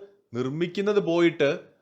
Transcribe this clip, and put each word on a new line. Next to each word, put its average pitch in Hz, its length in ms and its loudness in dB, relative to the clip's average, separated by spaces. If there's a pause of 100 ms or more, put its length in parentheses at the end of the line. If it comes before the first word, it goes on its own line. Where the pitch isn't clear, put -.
(340)
നിർമ്മിക്കുന്നത് 175 640 -2
പോയിട്ട് 165 580 2 (240)